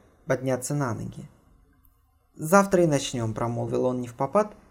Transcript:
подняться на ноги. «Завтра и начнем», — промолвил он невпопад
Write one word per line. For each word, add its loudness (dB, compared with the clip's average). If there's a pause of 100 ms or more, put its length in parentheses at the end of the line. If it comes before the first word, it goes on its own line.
(260)
подняться -2
на -2
ноги. -12 (1040)
«Завтра 4
и 4
начнем», — 0
промолвил -2
он 0
невпопад 0 (180)